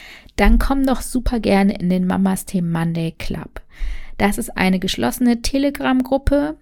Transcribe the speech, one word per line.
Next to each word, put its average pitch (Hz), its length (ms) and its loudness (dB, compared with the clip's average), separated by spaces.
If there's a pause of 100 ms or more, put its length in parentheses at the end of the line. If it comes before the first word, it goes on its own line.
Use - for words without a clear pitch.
(360)
dann 214 220 6
komm 277 280 2
doch 262 140 0
super 240 400 -2
gerne 196 380 2
in 180 120 -2
den 185 160 2
Mamas 190 400 0
Themen 175 260 -2
Monday 165 460 -2
Club. - 420 -8 (580)
Das 208 200 0
ist - 180 -8
eine 190 220 2
geschlossene 233 640 0
Telegram-Gruppe. 277 1200 0